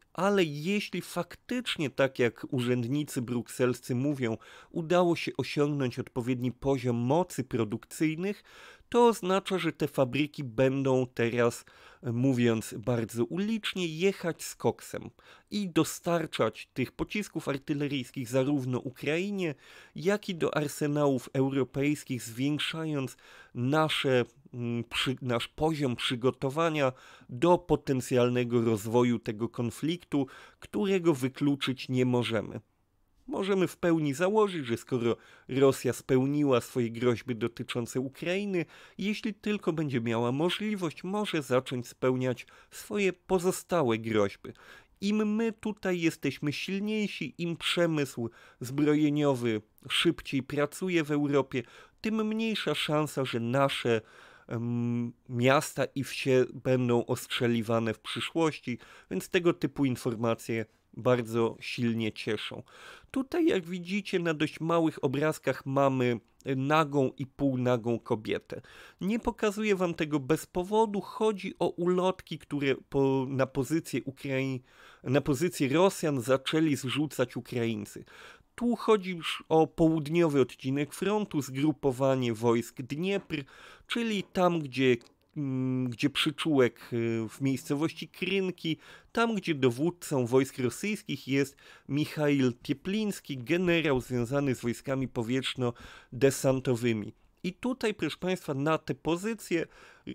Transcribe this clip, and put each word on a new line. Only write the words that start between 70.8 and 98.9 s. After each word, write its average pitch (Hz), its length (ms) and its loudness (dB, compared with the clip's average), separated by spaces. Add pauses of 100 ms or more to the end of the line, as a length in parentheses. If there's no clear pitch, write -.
Chodzi - 580 -2
o 175 100 2
ulotki, 180 680 0
które 143 360 0 (140)
po-, 135 400 2
na 131 160 0
pozycję 139 560 -2
Ukrai-, 135 600 -4 (420)
na 135 180 2
pozycję 147 480 0
Rosjan 156 520 2
zaczęli 135 540 2
zrzucać 131 640 -4
Ukraińcy. 113 680 -6 (500)
Tu 240 200 0
chodzi 196 360 0
już 165 380 -6
o 160 180 6
południowy 160 760 4
odcinek 135 520 -2
frontu, 196 480 0
zgrupowanie 135 920 2
wojsk 117 480 0
Dniepr, 156 640 -4 (440)
czyli 226 360 -2
tam, 180 360 2
gdzie, 131 380 2 (400)
mm, 131 520 -2
gdzie 127 200 0
przyczółek, 139 840 0
y, 113 360 0
w - 120 -12
miejscowości 143 640 -2
Krynki, 180 680 -4 (380)
tam, 233 200 0
gdzie 175 200 -2
dowódcą 131 680 0
wojsk 135 340 2
rosyjskich 147 680 -4
jest 139 280 0 (340)
Michail 143 640 2 (100)
Tiepliński, 190 720 -4
generał 160 640 2
związany 127 540 0
z - 60 -12
wojskami 131 460 -2
powietrzno-desantowymi. 127 2000 0 (300)
I 185 100 -4
tutaj, 240 400 -2
proszę 160 240 -4
państwa, 180 360 -4
na 147 240 0
te - 180 -4